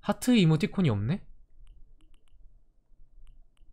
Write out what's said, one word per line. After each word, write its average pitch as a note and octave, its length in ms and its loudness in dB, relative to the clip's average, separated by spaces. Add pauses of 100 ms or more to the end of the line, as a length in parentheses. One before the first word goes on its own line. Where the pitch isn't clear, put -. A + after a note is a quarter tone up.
하트 B3 320 0
이모티콘이 E3 540 2
없네? A2 360 -4 (2500)